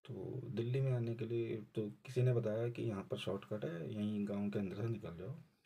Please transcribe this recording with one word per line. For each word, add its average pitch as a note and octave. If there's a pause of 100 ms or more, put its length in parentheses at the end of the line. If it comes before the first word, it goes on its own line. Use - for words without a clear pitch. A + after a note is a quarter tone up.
तो F#2
दिल्ली A#2+
में C3+
आने A#2
के A2+
लिए A2+
तो G#2+
किसी -
ने B2+
बताया A2
कि A#2+
यहाँ G2+
पर G2+
शॉर्टकट G2+
है, A2+
यहीं G#2
गांव G2+
के G2+
अंदर F#2+
से A2+
निकल F2+
जाओ। G2+ (260)